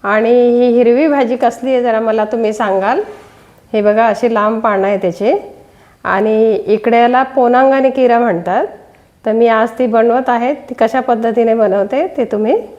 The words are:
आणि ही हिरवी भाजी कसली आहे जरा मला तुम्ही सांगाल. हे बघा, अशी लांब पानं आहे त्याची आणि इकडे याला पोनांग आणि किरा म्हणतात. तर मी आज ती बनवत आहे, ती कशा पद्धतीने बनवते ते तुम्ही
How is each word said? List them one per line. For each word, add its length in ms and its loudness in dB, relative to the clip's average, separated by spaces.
आणि 260 0
ही 380 4
हिरवी 400 2
भाजी 280 0
कसली 380 -2
आहे 100 0
जरा 160 0
मला 260 -2
तुम्ही 280 -2
सांगाल. 480 -2
हे 80 0
बघा, 260 2
अशी 260 0
लांब 280 0
पानं 260 0
आहे 100 -2
त्याची 560 -2
आणि 500 0
इकडे 480 0
याला 220 2
पोनांग 500 2
आणि 160 2
किरा 300 2
म्हणतात. 480 -2
तर 60 -2
मी 160 2
आज 220 2
ती 80 0
बनवत 420 0
आहे, 240 -2
ती 200 -12
कशा 260 0
पद्धतीने 540 0
बनवते 540 0
ते 180 -4
तुम्ही 420 -2